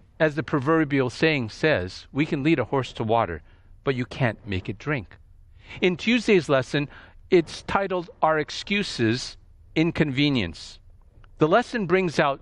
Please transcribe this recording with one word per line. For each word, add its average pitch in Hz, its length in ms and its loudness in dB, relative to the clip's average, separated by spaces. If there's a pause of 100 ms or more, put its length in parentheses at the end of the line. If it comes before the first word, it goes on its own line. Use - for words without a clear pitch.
(200)
as 156 160 2
the 151 80 -4
proverbial 143 680 0
saying 143 400 0
says, 104 640 -2
we 143 140 0
can 143 180 -2
lead 156 160 4
a 113 40 0
horse 131 280 -2
to - 100 -6
water, 110 400 0 (400)
but 139 140 -2
you 123 80 -4
can't 117 420 -2
make 95 220 -4
it 107 100 -8
drink. 135 380 -6 (640)
In 180 160 2
Tuesday's 214 520 2
lesson, 143 400 0 (400)
it's - 340 2
titled, 185 480 -4 (120)
Are 156 160 4
Excuses 131 1000 -2 (380)
Inconvenience? 143 1040 0 (600)
The 156 100 4
lesson 220 380 2
brings 180 340 2
out 143 220 2